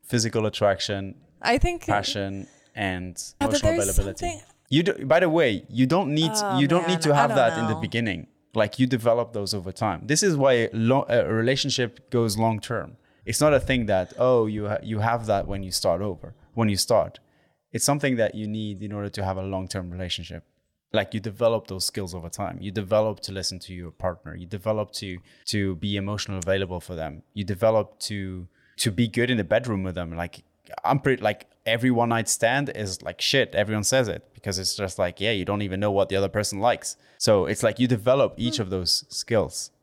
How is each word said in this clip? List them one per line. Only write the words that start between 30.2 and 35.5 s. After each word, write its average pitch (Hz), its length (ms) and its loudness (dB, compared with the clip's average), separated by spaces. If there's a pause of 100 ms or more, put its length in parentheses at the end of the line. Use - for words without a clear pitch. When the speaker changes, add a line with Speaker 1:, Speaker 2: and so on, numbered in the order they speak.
Speaker 1:
I'm 135 180 2
pretty, 131 220 0
like, 107 240 -2 (200)
every 117 240 2
one 117 180 2
night 117 180 0
stand 127 480 0
is, 98 280 -8
like, 87 180 -8
shit. - 340 0
Everyone 104 300 0
says 127 240 2
it - 240 -6
because 95 260 -6
it's 92 180 -4
just 95 220 -6
like, 90 220 0
yeah, 110 120 0
you 95 120 -2
don't 101 160 -2